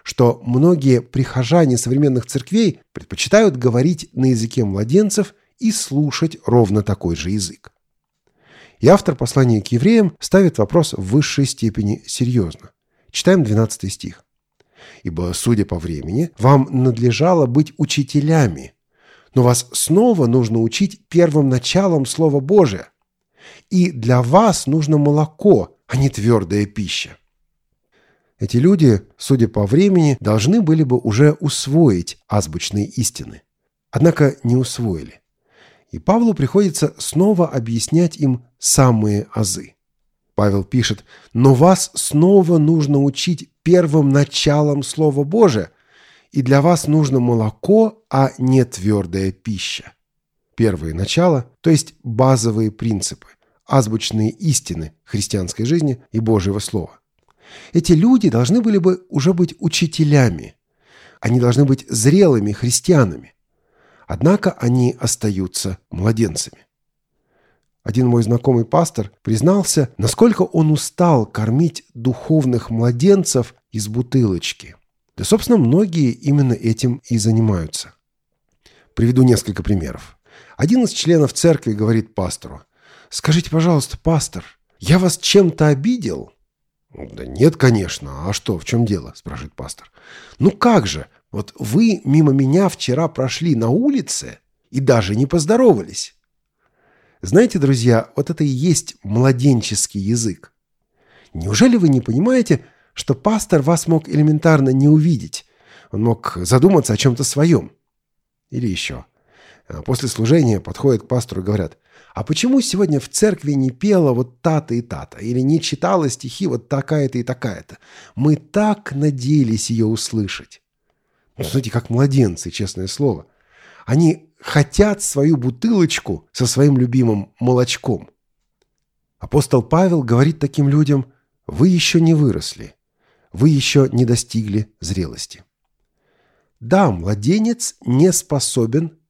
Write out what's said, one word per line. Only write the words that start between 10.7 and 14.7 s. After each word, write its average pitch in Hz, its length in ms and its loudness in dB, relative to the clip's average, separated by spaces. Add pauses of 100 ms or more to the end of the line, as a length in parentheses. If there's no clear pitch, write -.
в - 80 -8
высшей 135 440 0
степени 107 640 -4
серьезно. 117 640 -4 (400)
Читаем 180 320 2
двенадцатый 107 460 -2
стих. - 340 -14 (800)